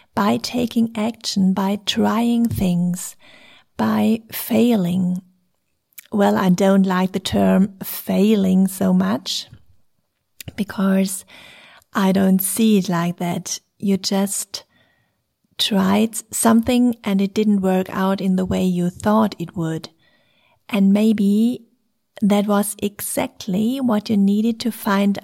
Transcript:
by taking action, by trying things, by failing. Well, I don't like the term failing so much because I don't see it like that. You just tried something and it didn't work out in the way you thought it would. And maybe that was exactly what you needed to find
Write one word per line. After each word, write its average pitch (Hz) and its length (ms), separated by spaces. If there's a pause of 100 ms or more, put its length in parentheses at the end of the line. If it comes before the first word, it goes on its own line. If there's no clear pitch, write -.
(140)
by 214 240
taking 233 600
action, 208 560
by 196 320
trying 233 640
things, 180 680 (640)
by 220 460 (100)
failing. 185 880 (920)
Well, 208 240
I 190 140
don't 196 360
like 185 280
the 190 80
term 190 600
failing 190 840
so 185 240
much 190 560 (1080)
because 190 720 (680)
I 190 180
don't 190 300
see 220 360
it 185 120
like 175 280
that. 180 420 (180)
You 196 200
just - 640 (960)
tried 202 580 (180)
something 233 720
and 196 180
it 196 120
didn't 208 280
work 185 280
out 190 320
in 185 140
the 185 100
way 185 180
you 180 260
thought 214 500
it 165 160
would. 160 340 (800)
And 196 240
maybe 214 720 (560)
that 202 260
was 202 340
exactly 214 1000
what 214 300
you 220 80
needed 214 440
to 220 100
find 202 520